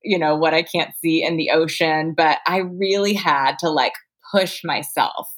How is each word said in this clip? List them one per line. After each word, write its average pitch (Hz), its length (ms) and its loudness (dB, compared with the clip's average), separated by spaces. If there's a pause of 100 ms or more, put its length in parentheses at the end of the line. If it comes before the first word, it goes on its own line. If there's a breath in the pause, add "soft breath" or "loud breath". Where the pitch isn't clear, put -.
you 190 140 0
know, 156 180 2
what 160 160 2
I 165 100 2
can't 165 400 -4
see 160 220 2
in 165 140 0
the 156 120 -2
ocean, 160 640 0
but 156 320 4
I 180 120 0
really 196 560 0
had 143 460 0
to, 170 100 0
like, 131 240 0 (360)
push 185 340 0
myself. 143 640 -2 (120)